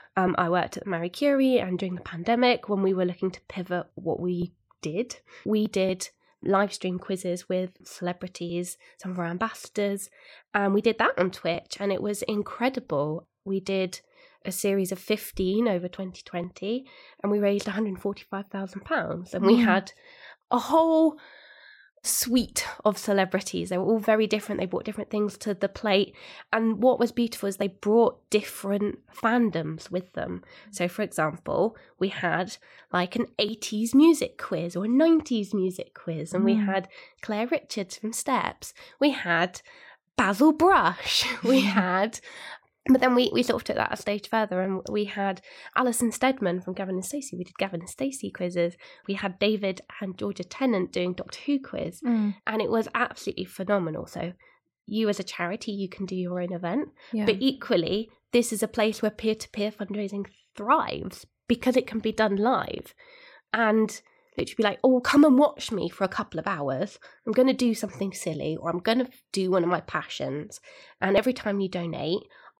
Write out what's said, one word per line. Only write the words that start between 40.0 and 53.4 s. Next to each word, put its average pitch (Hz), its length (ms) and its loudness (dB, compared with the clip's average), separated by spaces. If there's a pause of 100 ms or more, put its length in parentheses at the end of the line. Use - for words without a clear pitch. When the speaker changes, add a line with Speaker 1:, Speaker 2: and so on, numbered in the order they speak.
Speaker 1:
Basil 220 380 6
Brush. 311 800 2
<laughs> - 100 -10
We 262 180 4
Speaker 2:
<laughs> - 0 -
Speaker 1:
had, 190 580 0 (680)
but 254 140 8
then 254 140 4
we, 247 180 4
we 247 80 2
sort - 180 0
of - 60 -10
took - 120 -2
that - 160 -2
a - 40 -6
stage 208 320 -4
further, 208 320 0
and 190 200 -2 (100)
we 208 140 0
had 196 360 -4 (340)
Alison 240 360 2
Steadman 196 500 0
from 185 140 -8
Gavin 190 180 -6
and 185 100 -4
Stacey. 277 320 -8
We 180 80 -8
did - 140 -14
Gavin 190 220 -4
and 175 100 -14
Stacey 262 400 -6
quizzes. 175 480 -2 (300)
We 196 80 -2
had 190 240 -6
David 202 420 0 (180)
and 190 160 -8
Georgia 202 280 -6
Tennant 202 480 -2
doing 180 220 -2
Doctor - 340 -12
Who 285 120 0
quiz, - 420 -8
Speaker 2:
Mm. 214 340 0 (100)
Speaker 1:
and 220 160 0
it - 80 -2
was 220 240 0
absolutely - 520 -4